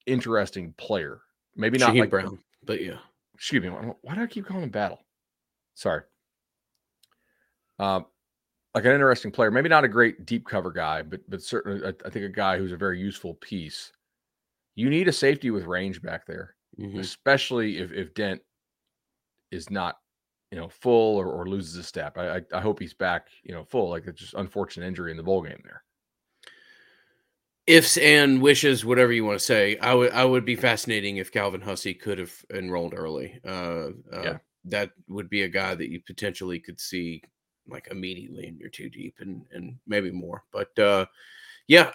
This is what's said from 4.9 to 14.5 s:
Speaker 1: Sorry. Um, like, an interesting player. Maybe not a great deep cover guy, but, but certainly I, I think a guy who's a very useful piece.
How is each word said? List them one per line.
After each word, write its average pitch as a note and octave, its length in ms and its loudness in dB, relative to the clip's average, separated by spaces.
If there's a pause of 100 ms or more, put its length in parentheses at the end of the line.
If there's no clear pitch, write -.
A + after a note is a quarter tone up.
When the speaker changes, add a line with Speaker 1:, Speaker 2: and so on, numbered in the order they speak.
Speaker 1:
Sorry. D#2+ 260 -2 (1800)
Um, F#2+ 280 -2 (680)
like, G#2+ 80 2
an B2+ 80 8
interesting C3+ 400 4
player. A2+ 180 2
Maybe C3+ 200 2
not D3+ 160 6
a - 20 2
great G#2+ 380 2
deep A2+ 200 -4
cover F#2 260 -4
guy, D#2+ 320 -2
but, E2 260 -12
but F#2 120 -10
certainly G2+ 460 -6
I, F#2 60 -6 (120)
I - 40 -10
think G2+ 160 -8
a G2 40 -10
guy F#2+ 280 0
who's F#2 160 -4
a E2+ 40 -10
very F#2 220 -2
useful G2 360 -8
piece. - 580 -12 (840)